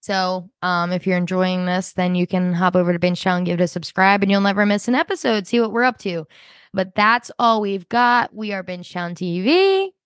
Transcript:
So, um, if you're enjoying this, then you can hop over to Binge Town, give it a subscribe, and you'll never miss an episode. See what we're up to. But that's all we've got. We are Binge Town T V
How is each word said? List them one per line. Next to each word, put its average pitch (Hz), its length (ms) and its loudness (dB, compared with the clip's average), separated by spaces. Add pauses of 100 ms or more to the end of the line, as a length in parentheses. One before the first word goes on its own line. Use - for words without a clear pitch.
So, 185 480 -4 (120)
um, 175 300 -2
if 180 160 -4
you're 185 80 2
enjoying 185 500 0
this, 180 280 -2
then 180 200 0
you 180 140 0
can 180 260 0
hop 180 220 0
over 180 160 2
to 175 80 0
Binge 180 240 0
Town, 180 220 0
give 175 160 0
it - 20 4
a 175 60 2
subscribe, 190 520 2
and 196 80 2
you'll 196 120 4
never 202 240 2
miss 208 240 0
an 247 60 2
episode. 269 520 -2
See 233 140 2
what 220 100 0
we're 233 120 0
up 254 160 0
to. 170 280 -6 (460)
But 185 200 -4
that's 220 460 2
all 226 220 2
we've 196 260 -4
got. 240 480 0
We 208 160 -8
are 196 120 -8
Binge 180 280 -12
Town 175 240 -6
T 175 260 -4
V 381 520 2 (120)